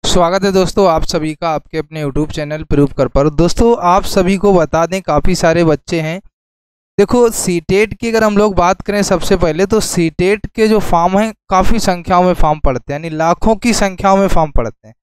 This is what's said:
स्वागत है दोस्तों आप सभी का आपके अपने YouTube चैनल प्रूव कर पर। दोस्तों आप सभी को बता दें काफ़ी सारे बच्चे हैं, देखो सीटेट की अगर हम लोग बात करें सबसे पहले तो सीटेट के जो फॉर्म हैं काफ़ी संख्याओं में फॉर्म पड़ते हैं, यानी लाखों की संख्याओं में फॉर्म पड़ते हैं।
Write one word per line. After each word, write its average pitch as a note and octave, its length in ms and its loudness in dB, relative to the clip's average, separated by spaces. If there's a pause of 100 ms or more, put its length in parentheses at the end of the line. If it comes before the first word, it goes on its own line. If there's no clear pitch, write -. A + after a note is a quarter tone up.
(140)
स्वागत F3+ 300 0
है G3+ 80 0
दोस्तों F#3+ 360 2
आप D#3+ 160 0
सभी D#3 300 -4
का E3 160 -6
आपके D#3 280 -8
अपने D#3 260 -10
YouTube D3+ 280 -4
चैनल D3+ 300 -8
प्रूव C#3+ 360 0
कर B2+ 100 0
पर। C#3+ 220 0
दोस्तों F3+ 520 2
आप F3+ 220 2
सभी F#3+ 320 0
को G3 180 2
बता E3 320 0
दें F#3 160 -6
काफ़ी D3 320 0
सारे E3+ 300 2
बच्चे D#3+ 360 -2
हैं, D#3+ 200 -8 (800)
देखो A#3 320 2
सीटेट F#3+ 640 -2
की A#3 140 -6
अगर A3 160 0
हम G#3 120 0
लोग G#3 180 2
बात F3+ 280 0
करें G#3 200 -4
सबसे F#3+ 340 0
पहले E3+ 300 -2
तो G#3+ 140 0
सीटेट F3+ 680 -2
के A3 220 -2
जो G#3+ 120 2
फॉर्म F3+ 380 2
हैं A3 140 -2 (160)
काफ़ी F#3+ 300 4
संख्याओं F3+ 460 0
में F3+ 100 2
फॉर्म D#3 260 0
पड़ते C3 320 -2
हैं, D3 80 -6
यानी D#3+ 160 -10
लाखों E3+ 400 0
की A#3 160 -2
संख्याओं G3 440 0
में G3 120 2
फॉर्म D#3+ 220 2
पड़ते A2+ 380 -4
हैं। A2 140 -20